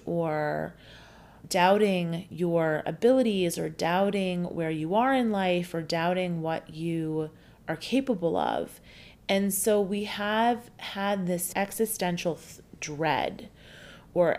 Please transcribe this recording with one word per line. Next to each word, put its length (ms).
or 720
doubting 840
your 560
abilities 720
or 120
doubting 760
where 160
you 240
are 200
in 180
life 420
or 80
doubting 600
what 320
you 560
are 80
capable 580
of. 460
And 240
so 260
we 240
have 720
had 500
this 300
existential 800
th-, 240
dread 680
or 260